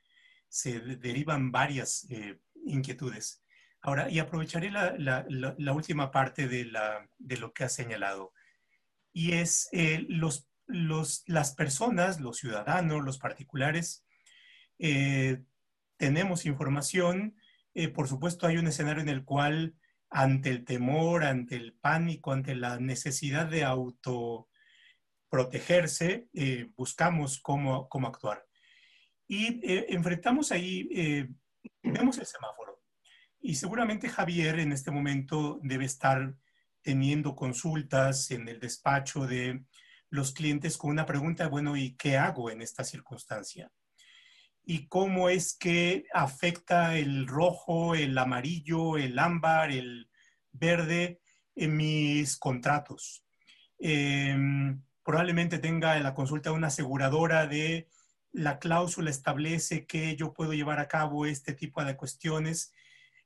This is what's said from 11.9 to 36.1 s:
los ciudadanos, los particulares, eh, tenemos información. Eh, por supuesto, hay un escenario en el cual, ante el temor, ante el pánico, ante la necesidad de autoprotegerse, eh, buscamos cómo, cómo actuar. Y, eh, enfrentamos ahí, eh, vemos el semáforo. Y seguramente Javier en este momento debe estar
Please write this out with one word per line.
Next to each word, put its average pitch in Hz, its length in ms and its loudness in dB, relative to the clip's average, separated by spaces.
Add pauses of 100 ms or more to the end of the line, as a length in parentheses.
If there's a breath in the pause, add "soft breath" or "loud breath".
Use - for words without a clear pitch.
los 120 180 -8
ciudadanos, 147 640 0
los 131 160 -4
particulares, 151 840 -4 (760 soft breath)
eh, 135 640 2 (540)
tenemos 165 500 2
información. 175 880 0 (400 soft breath)
Eh, 165 120 0
por 139 200 -2
supuesto, 165 400 0
hay 165 100 4
un 165 100 2
escenario 151 360 0
en 147 60 -2
el 135 140 -2
cual, 156 520 0 (340)
ante 135 400 4
el 123 160 -2
temor, 151 580 2
ante 127 320 0
el 117 180 -10
pánico, 160 580 0
ante 135 240 -2
la 123 240 -4
necesidad 135 680 -2
de 156 180 0
autoprotegerse, 127 2750 -2
eh, 127 420 -2
buscamos 151 640 0
cómo, 139 480 0
cómo 131 200 -2
actuar. - 400 -6 (800 soft breath)
Y, 220 340 -2 (100)
eh, 196 180 2
enfrentamos 180 640 2
ahí, 185 400 -2
eh, 147 380 0 (540)
vemos - 340 2
el - 80 -8
semáforo. - 560 -12 (580 soft breath)
Y 160 160 -4
seguramente 214 540 -2
Javier 165 500 0
en 147 120 2
este 139 200 -4
momento 143 720 -2
debe 131 220 -2
estar 135 500 0 (460)